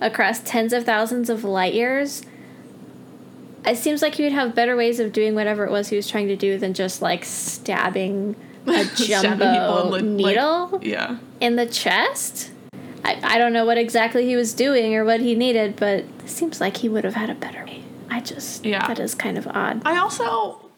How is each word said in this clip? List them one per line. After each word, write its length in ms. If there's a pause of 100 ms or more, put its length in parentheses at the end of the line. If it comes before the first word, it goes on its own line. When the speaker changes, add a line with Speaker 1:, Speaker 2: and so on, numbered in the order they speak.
Speaker 1:
across 400
tens 320
of 120
thousands 440
of 140
light 300
years, 500 (1400)
it 120
seems 240
like 140
he 80
would 100
have 220
better 200
ways 240
of 140
doing 220
whatever 300
it 60
was 180
he 60
was 120
trying 200
to 80
do 220
than 160
just, 280
like, 220
stabbing 1120 (320)
a 180
Speaker 2:
<laughs> 100
Stabbing 420
people 0
Speaker 1:
jumbo 580
Speaker 2:
in 220
the, 60
like, 120
Speaker 1:
needle 480
Speaker 2:
yeah. 340 (220)
Speaker 1:
in 180
the 100
chest. 840 (520)
I, 200
I 140
don't 160
know 120
what 120
exactly 480
he 100
was 180
doing 420
or 100
what 160
he 140
needed, 420
but 220
it 300
seems 300
like 180
he 120
would 140
have 120
had 140
a 60
better 300
way. 180 (280)
I 100
just, 440
Speaker 2:
Yeah. 220
Speaker 1:
that 120
is 140
kind 240
of 100
odd. 380
Speaker 2:
I 120
also 680 (120)